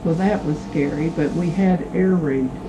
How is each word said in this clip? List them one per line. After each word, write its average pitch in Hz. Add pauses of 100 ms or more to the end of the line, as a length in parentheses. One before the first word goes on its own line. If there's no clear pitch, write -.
So 165
that 190
was 151 (120)
scary, 147
but 151
we 170
had 185
air 185
raid 135 (200)